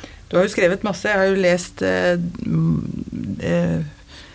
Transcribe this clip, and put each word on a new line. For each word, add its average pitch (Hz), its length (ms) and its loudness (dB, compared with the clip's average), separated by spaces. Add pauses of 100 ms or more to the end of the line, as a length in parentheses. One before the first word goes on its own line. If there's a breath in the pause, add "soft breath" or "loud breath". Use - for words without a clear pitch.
(280 loud breath)
du - 80 -2
har 180 80 6
jo 208 80 -2
skrevet 190 320 2
masse. 208 240 -2
Jeg 208 80 2
har 190 140 4
jo 196 100 2
lest, 175 420 0
eh, 185 360 2 (260)
m-, - 960 -2
eh, 170 380 0 (560 loud breath)